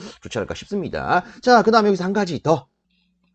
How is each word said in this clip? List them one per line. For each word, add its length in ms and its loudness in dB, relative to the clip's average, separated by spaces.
좋지 160 -10
않을까 160 -6
싶습니다. 720 -4
자, 200 6
그 100 2
다음에 160 4
여기서 160 0
한 80 -4
가지 300 -4
더. 260 0